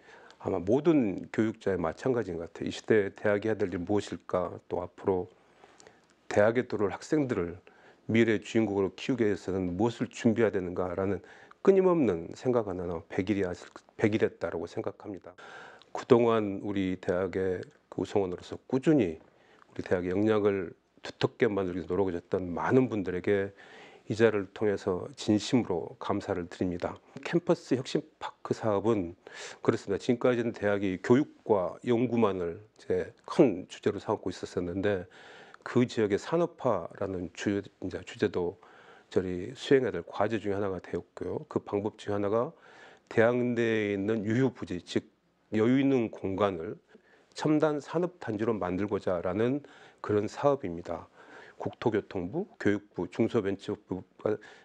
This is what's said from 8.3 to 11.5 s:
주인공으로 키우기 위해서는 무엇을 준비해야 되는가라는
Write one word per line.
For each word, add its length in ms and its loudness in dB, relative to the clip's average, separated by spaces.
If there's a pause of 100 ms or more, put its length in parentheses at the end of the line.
주인공으로 500 2
키우기 320 0
위해서는 520 -2
무엇을 320 0
준비해야 420 2
되는가라는 720 -2 (400)